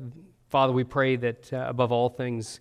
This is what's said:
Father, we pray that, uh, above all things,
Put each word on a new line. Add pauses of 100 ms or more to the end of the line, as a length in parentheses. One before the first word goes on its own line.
(500)
Father,
we
pray
that,
uh,
above
all
things,